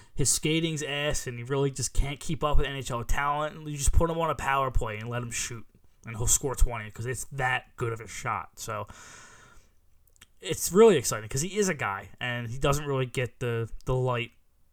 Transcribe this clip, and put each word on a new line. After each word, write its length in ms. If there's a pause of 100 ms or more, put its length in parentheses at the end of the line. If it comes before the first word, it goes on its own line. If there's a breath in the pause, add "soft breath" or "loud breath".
(140)
his 160
skating's 520
ass 440
and 120
he 60
really 260
just 240
can't 240
keep 240
up 160
with 80
N 100
H 140
L 140
talent, 640
you 80
just 160
put 180
him 80
on 120
a 40
power 360
play 280
and 100
let 140
him 80
shoot, 340 (420)
and 100
he'll 100
score 280
twenty 360
'cause 160
it's 260
that 320 (120)
good 160
of 80
a 80
shot. 480
So 300 (1500 loud breath)
it's 320
really 240
exciting 320
'cause 140
he 160
is 100
a 60
guy, 340 (120)
and 280
he 100
doesn't 280
really 200
get 340
the, 280 (160)
the 100
light 380 (400)